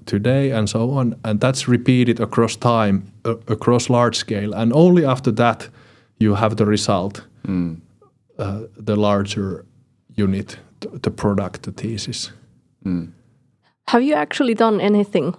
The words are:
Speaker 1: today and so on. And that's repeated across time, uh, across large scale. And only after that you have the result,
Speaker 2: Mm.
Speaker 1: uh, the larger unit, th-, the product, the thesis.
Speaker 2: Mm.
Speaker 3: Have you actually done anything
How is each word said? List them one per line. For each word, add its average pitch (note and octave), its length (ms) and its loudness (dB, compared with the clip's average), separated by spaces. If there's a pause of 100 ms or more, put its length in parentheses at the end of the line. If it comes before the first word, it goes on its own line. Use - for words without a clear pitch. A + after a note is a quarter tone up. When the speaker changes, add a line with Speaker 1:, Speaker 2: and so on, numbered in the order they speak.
Speaker 1:
today C3 460 0
and G#2+ 180 0
so A#2 220 -2
on. B2+ 320 0
And G#2+ 160 -2
that's C3+ 280 0
repeated A#2+ 520 4
across A2+ 360 0
time, G#2+ 560 2 (140)
uh, A#2 100 -2 (120)
across A#2+ 420 0
large A#2+ 280 2
scale. G#2 360 -4
And A2+ 200 0
only E3+ 320 6
after C3 260 0
that A#2 380 0 (500)
you G#2 160 4
have G#2+ 200 0
the G#2+ 100 2
result, G2+ 580 -2 (240)
Speaker 2:
Mm. F2 300 -4 (600)
Speaker 1:
uh, G#2 240 -6 (240)
the G#2+ 100 0
larger G2+ 680 -2 (500)
unit, G2+ 440 -2 (200)
th-, - 220 -14
the - 100 -4
product, G2 520 -4
the G2+ 80 -10
thesis. - 600 -10 (540)
Speaker 2:
Mm. F2 220 -4 (800)
Speaker 3:
Have A#3+ 160 2
you D4 100 0
actually D4 400 0
done A3 260 2
anything G3+ 600 0